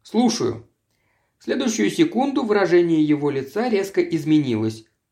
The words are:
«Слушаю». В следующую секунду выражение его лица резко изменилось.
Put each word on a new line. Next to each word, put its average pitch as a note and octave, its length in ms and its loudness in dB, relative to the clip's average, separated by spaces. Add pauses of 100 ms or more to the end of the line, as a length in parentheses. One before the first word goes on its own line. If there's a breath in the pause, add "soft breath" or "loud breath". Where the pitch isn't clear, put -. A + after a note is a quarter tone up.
«Слушаю». G#3 640 -2 (720)
В - 60 -20
следующую A3+ 460 -2
секунду B3+ 540 0
выражение F3 600 2
его D3 260 0
лица C3+ 380 -4
резко G3 320 -2
изменилось. C#3 840 0 (260)